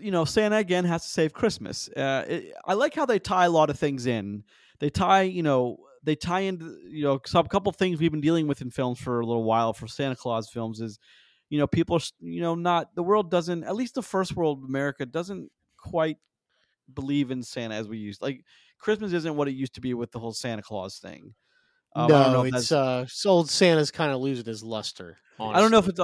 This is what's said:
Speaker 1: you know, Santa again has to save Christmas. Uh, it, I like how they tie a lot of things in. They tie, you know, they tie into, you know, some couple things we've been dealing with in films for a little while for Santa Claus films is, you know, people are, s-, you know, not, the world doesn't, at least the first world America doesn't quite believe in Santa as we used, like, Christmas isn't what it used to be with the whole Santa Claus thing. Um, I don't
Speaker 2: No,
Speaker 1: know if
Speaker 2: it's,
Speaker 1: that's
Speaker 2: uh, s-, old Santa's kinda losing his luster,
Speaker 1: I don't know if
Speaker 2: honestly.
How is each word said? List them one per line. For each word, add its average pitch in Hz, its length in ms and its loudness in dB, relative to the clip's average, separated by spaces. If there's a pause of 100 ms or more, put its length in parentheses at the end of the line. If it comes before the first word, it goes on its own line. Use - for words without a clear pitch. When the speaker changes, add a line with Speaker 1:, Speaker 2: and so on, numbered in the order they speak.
Speaker 1:
you 202 100 -6
know, 170 140 2
Santa 214 320 2
again 180 280 0
has 170 200 0
to - 60 -12
save 160 220 2
Christmas. - 560 -4
Uh, 135 380 -2
it, 139 260 -8 (120)
I 190 100 0
like 277 180 0
how 302 140 -2
they 220 140 2
tie 185 240 2
a 175 60 4
lot 156 200 6
of 139 80 -4
things 139 280 -2
in. 104 360 -4 (380)
They 147 100 -2
tie, 190 320 4
you 185 220 -2
know, 127 340 2 (240)
they 151 140 0
tie 170 240 -2
into, 165 360 -6 (120)
you 147 160 -6
know, 139 200 2
some 170 220 2
couple 190 240 0
things 180 300 -2
we've 165 100 4
been 151 100 -4
dealing 160 280 2
with 139 140 -2
in 127 80 -8
films 123 280 -2
for 120 220 -2
a 117 40 -2
little 113 200 -2
while 113 280 2
for 113 140 -10
Santa 131 300 -6
Claus 113 340 -6
films 113 300 -8
is, 110 180 -10 (520)
you 151 100 -2
know, 143 80 2
people 165 260 2
are, 160 60 2
s-, - 180 -10
you 170 220 -8
know, 170 160 -2
not, 170 400 0
the 180 80 -2
world 196 260 2
doesn't, 175 320 0
at 170 140 -4
least 240 180 -6
the 254 80 -4
first 190 320 -4
world 147 300 -2
America 139 420 -4
doesn't 175 460 -8 (240)
quite 160 400 -2 (760)
believe 139 380 -2
in 127 140 -6
Santa 113 320 -8
as 110 100 -6
we 110 120 -10
used, 104 220 -10
like, 131 240 -6 (360)
Christmas 208 320 -2
isn't 160 240 -2
what 147 100 0
it 139 60 -4
used 131 220 -6
to - 60 -16
be 127 140 -4
with 117 160 -6
the - 80 -12
whole 113 140 -8
Santa 113 300 -8
Claus 98 360 -10
thing. 95 360 -20 (600)
Um, 120 120 0
I - 20 4
don't 143 180 10
Speaker 2:
No, 131 60 6
Speaker 1:
know 127 120 4
if 131 100 -2
Speaker 2:
it's, 123 140 -2
Speaker 1:
that's - 40 2
Speaker 2:
uh, 131 320 2
s-, - 200 -10
old 175 260 4
Santa's 160 420 4
kinda 147 240 -2
losing 127 300 -4
his 110 180 -10
luster, 104 520 -10 (240)
Speaker 1:
I 110 200 2
don't 220 100 8
know 220 80 8
if 196 60 6
Speaker 2:
honestly. 196 60 0 (140)